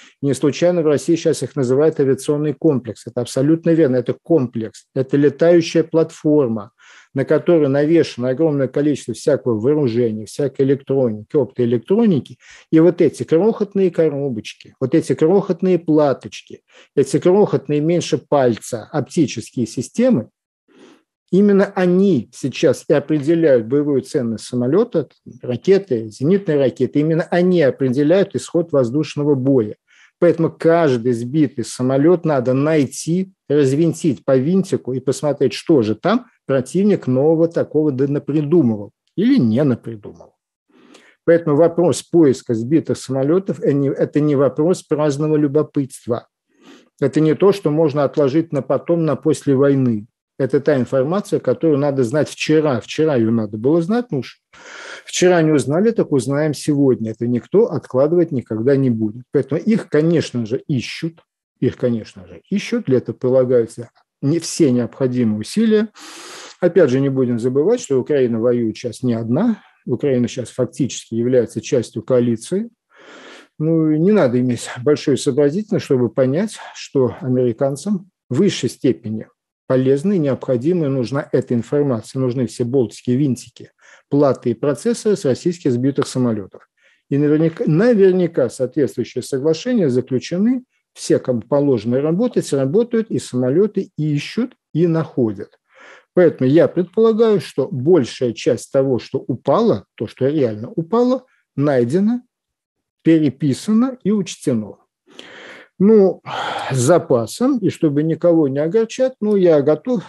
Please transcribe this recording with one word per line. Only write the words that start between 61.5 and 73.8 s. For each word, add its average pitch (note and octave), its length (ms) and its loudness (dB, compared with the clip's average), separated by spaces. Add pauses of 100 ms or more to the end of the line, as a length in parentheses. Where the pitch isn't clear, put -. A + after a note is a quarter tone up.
Их, B2 160 0
конечно G#2+ 520 -6
же, F2 140 -20 (100)
ищут. G#3 340 -4
Для B2+ 140 2
этого A2+ 160 -6
прилагаются B2 760 0 (320)
не C#3+ 160 0
все E3 340 0
необходимые B2 680 -2
усилия. G#3+ 500 0 (720)
Опять F3 320 4
же, C3 80 2
не C#3 100 0
будем B2 300 0
забывать, C#3+ 420 0
что C3+ 180 -2
Украина B2 400 0
воюет A#2+ 380 0
сейчас A#2 240 -12
не B2 140 0
одна. C#3 480 -2 (240)
Украина B2 400 0
сейчас A#2+ 220 -10
фактически - 640 -6
является A#2 460 0
частью A#2 420 -4
коалиции. B2 640 -2 (880)
Ну, D#3+ 320 2